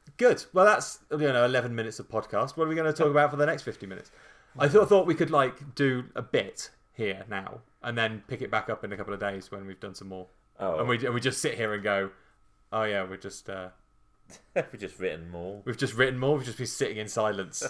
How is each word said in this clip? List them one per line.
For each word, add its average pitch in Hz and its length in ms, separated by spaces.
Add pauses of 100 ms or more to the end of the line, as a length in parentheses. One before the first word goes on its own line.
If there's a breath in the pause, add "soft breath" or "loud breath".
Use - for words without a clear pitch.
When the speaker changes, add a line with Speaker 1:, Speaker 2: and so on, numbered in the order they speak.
(160)
Speaker 1:
good. 233 260 (120)
Well, 185 100
that's, 202 360 (100)
you 151 80
know, 131 260
eleven 123 300
minutes 113 260
of - 80
podcast. 110 480
What 160 80
are 156 40
we 160 60
gonna 160 200
talk 156 160
about 147 200
for 143 60
the 147 80
next 156 180
fifty 107 240
minutes? 95 240 (480 loud breath)
I 143 100
thought, 202 200
thought 190 180
we 165 80
could, 160 160
like, 139 440
do 127 300 (100)
a 120 80
bit - 480 (240)
here 98 340
now 95 320 (220)
and 120 140
then 110 300
pick - 140
it - 100
back 110 200
up 107 140
in 101 80
a 98 40
couple 101 160
of 98 80
days 98 300
when 98 160
we've 95 140
done 98 140
some 98 140
more. 92 200 (300)
Speaker 2:
Oh. 90 200
Speaker 1:
And 78 100
we, 120 160
and 123 100
we 120 60
just 127 220
sit 127 140
here 107 180
and 104 80
go, 98 280 (600 soft breath)
"Oh 110 120
yeah, 101 200
we're 95 140
just, - 320
uh, 92 180 (460)
Speaker 2:
<laughs> - 400
We've - 260
just 92 180
written 85 320
more. 90 360
Speaker 1:
we've 120 100
just 135 180
written 127 240
more. 139 180
We've 123 100
just 113 120
been 120 80
sitting 110 300
in 107 120
silence." 101 600